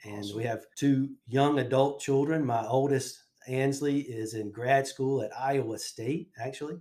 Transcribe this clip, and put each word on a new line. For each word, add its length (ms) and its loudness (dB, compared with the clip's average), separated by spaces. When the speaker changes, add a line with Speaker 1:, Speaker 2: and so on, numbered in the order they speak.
Speaker 1:
And 140 -12
Speaker 2:
Awesome. 180 -8
Speaker 1:
we 80 -4
have 220 -6
two 380 2
young 320 4
adult 400 2
children. 460 2
My 220 0
oldest, 560 2
Ansley, 520 0
is 340 -6
in 180 -6
grad 340 2
school 360 0
at 120 -6
Iowa 440 -2
State, 500 -6
actually, 420 -8